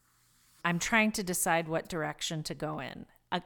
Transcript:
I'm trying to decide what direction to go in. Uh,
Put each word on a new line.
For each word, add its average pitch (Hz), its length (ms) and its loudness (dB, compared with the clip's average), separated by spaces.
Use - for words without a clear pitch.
I'm 170 140 2
trying 220 340 4
to 214 100 -2
decide 170 460 2
what 160 200 0
direction 156 560 -4
to 165 100 -6
go 151 240 -4
in. - 280 -10
Uh, 180 160 0